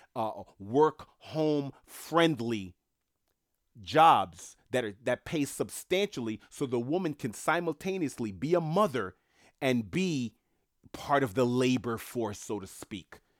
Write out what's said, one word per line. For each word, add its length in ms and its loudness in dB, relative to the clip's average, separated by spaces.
uh, 300 -6
work 480 2
home 540 -2
friendly 920 0
jobs 760 4
that 140 0
are, 180 -6
that 220 -2
pay 200 -2
substantially 920 -4
so 160 -6
the 140 -2
woman 360 -2
can 200 -6
simultaneously 960 -2
be 240 -2
a 60 4
mother 560 0
and 300 0
be 440 -2
part 300 0
of 120 -2
the 120 4
labor 520 2
force, 420 -6
so 180 -6
to 80 -10
speak, 540 -14